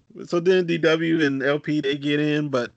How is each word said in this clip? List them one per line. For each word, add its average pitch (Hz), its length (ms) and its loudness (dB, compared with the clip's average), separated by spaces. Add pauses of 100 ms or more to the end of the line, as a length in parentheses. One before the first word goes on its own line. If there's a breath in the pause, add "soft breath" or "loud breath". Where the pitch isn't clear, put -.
(260)
So 175 140 -2
then 185 260 4
D 170 140 -2
W 165 460 2
and 135 180 -2
L 143 160 0
P, 151 200 -2
they 143 180 -2
get 147 220 -2
in, 151 300 0
but 123 280 -2